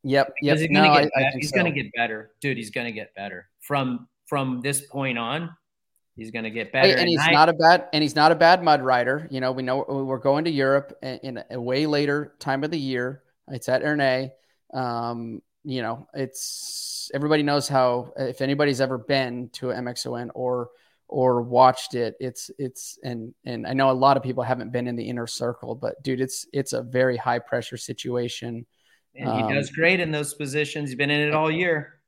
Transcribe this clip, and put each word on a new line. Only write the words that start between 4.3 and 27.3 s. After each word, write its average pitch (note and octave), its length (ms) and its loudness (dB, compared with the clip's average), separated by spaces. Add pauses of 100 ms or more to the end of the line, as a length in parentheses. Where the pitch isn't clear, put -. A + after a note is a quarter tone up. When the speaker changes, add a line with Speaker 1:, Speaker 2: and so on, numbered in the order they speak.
Speaker 2:
this C#3 240 -2
point C3+ 320 -4
on, C#3+ 320 -6 (680)
he's A2 140 -14
gonna A2 220 -8
get A2 160 -6
Speaker 1:
Hey, - 60 -16
Speaker 2:
better. C3+ 180 6
Speaker 1:
and B2+ 80 4
Speaker 2:
And - 100 2
Speaker 1:
he's E3 100 2
Speaker 2:
I D#3+ 120 4
Speaker 1:
not D#3+ 180 8
a E3 40 2
bad, E3 380 6
and D3+ 100 2
he's D3 140 -2
not D3+ 160 6
a D#3+ 40 6
bad F3 280 6
mud D3 180 6
rider. B2+ 500 0
You C3 100 -4
know, C3 100 0
we C3 120 -4
know C3 240 0
we're C3+ 320 -4
going C#3+ 260 2
to E3 60 0
Europe C#3 500 2
in, C3 220 -10
in B2 260 -10
a B2+ 100 -8
way C3 260 0
later D3 540 0
time C3+ 240 -2
of D#3 80 -4
the E3 80 -4
year. C3 440 -4 (240)
It's B2+ 220 -8
at B2+ 140 2
Ernée. C3+ 480 0 (420)
Um, A#2 680 -6 (220)
you B2+ 180 -6
know, A2+ 320 -6
it's, - 1000 -8
everybody D3+ 300 2
knows C#3+ 240 0
how, B2 500 2
if C3 240 -6
anybody's C#3 400 0
ever C3 160 0
been B2 560 -2
to B2+ 160 -8
a B2 60 -4
M B2 120 -6
X A#2+ 180 -8
O B2 100 -6
N A#2+ 200 -8
or B2 340 -2 (380)
or B2+ 340 2
watched B2 520 4
it, A#2 260 -2
it's, B2+ 380 -10
it's, - 460 -10
and, A#2 300 -10 (120)
and A#2 220 -8
I C3 60 -4
know C3+ 180 4
a - 20 2
lot C3+ 240 6
of B2+ 60 -2
people B2+ 200 -4
haven't B2 280 -4
been B2 160 -2
in A#2+ 80 -6
the A2+ 120 -6
inner A#2+ 200 -6
circle, A#2+ 480 -6
but B2+ 280 -6
dude, B2+ 160 -2
it's, - 320 -6
it's C#3 220 -4
a A#2+ 80 -4
very B2+ 340 0
high A#2+ 240 0